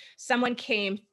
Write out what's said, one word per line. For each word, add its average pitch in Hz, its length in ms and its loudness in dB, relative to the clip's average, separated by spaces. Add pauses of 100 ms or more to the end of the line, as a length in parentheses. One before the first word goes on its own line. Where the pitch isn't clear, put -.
(180)
someone 240 380 2
came 208 440 -2 (140)